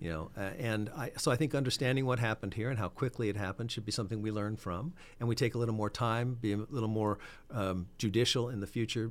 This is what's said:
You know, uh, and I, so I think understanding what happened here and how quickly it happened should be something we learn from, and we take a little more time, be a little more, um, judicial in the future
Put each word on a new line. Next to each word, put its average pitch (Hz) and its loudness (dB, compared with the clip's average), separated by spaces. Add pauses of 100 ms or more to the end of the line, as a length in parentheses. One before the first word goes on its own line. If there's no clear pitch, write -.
You 85 -4
know, 80 -4
uh, 98 -4
and 110 0
I, 127 -4
so - 2
I - 4
think 143 2
understanding 131 2
what 123 2
happened 110 0
here 110 -2
and 123 -2
how 95 0
quickly 120 0
it 101 2
happened 101 -2
should 107 -4
be 107 -4
something 104 -2
we 110 0
learn 107 0
from, 101 -4 (260)
and 117 0
we 113 4
take 120 2
a - 0
little 113 2
more 107 0
time, 120 0
be 107 2
a 104 2
little 110 0
more, 107 2 (320)
um, 95 0 (100)
judicial 117 2
in 117 -4
the 98 -4
future 113 -2